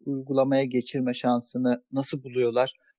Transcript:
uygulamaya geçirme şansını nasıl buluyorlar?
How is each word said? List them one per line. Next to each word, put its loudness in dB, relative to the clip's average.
uygulamaya 2
geçirme -2
şansını 0
nasıl -4
buluyorlar? 0